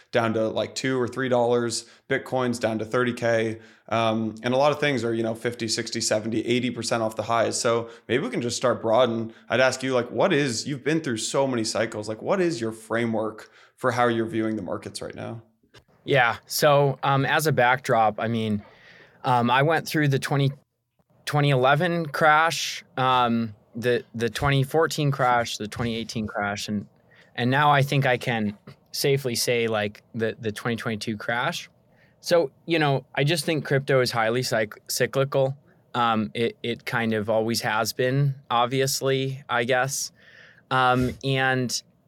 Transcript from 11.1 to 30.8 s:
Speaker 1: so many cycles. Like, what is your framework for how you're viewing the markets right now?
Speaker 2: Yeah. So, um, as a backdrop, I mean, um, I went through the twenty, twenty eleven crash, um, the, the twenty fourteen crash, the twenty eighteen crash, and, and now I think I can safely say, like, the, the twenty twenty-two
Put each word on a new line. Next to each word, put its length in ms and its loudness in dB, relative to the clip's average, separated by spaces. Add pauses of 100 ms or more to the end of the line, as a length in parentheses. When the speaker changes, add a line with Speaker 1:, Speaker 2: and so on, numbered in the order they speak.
Speaker 1:
so 280 0
many 160 0
cycles. 460 -4
Like, 120 -8
what 200 0
is 180 0
your 140 -4
framework 760 -4 (280)
for 160 0
how 140 2
you're 180 0
viewing 320 -2
the 60 -6
markets 380 -8
right 140 -12
now? 280 -10 (600)
Speaker 2:
Yeah. 320 2 (100)
So, 580 4
um, 220 2
as 220 0
a 60 2
backdrop, 640 2
I 80 -2
mean, 380 -2 (580)
um, 280 2
I 120 4
went 220 2
through 220 0
the 120 2
twenty, 340 0 (720)
twenty 240 2
eleven 560 4
crash, 800 2 (100)
um, 600 2 (200)
the, 300 0 (100)
the 140 -2
twenty 340 0
fourteen 480 0
crash, 460 0
the 100 -8
twenty 300 -4
eighteen 300 -6
crash, 420 -4
and, 160 -4 (500)
and 160 0
now 180 4
I 120 6
think 240 2
I 100 2
can 420 -2 (360)
safely 420 0
say, 320 0
like, 360 -4 (120)
the, 240 -4
the 140 -4
twenty 240 -4
twenty-two 400 -6